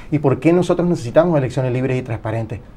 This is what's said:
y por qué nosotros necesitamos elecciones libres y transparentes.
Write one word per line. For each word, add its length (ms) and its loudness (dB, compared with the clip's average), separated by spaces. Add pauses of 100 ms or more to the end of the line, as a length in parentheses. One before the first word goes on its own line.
(120)
y 80 2
por 180 2
qué 140 4
nosotros 360 2
necesitamos 480 2
elecciones 360 -2
libres 260 -2
y 40 -4
transparentes. 580 -6 (160)